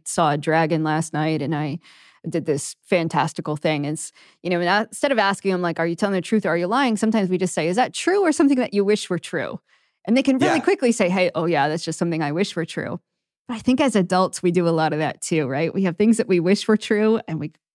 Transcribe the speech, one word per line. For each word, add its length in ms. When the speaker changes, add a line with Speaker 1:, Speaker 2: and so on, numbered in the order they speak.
Speaker 1:
saw 280
a 40
dragon 460
last 300
night 280
and 140
I 240
did 180
this 380
fantastical 760
thing." 280
It's, 260
you 60
know, 140
not, 240
instead 240
of 80
asking 320
them 100
like, 180
"Are 80
you 80
telling 200
the 60
truth 240
or 40
are 80
you 100
lying?" 300
Sometimes 320
we 80
just 160
say, 140
"Is 80
that 180
true 280
or 100
something 280
that 140
you 120
wish 240
were 100
true?" 400
And 100
they 80
can 140
really 220
Speaker 2:
Yeah. 40
Speaker 1:
quickly 300
say, 160
"Hey, 260
oh 120
yeah, 200
that's 160
just 160
something 240
I 80
wish 240
were 100
true." 360
But 60
I 40
think 220
as 140
adults, 460
we 100
do 180
a 20
lot 220
of 60
that 220
too, 260
right? 260
We 100
have 140
things 180
that 140
we 100
wish 300
were 80
true 500
and 140
we 100